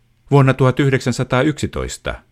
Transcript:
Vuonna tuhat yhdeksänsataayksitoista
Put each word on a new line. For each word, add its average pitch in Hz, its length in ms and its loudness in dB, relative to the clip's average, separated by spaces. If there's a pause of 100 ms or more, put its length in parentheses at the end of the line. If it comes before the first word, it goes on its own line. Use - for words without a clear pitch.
(320)
Vuonna 135 220 6
tuhat 131 260 2
yhdeksänsataayksitoista 127 1400 -2 (160)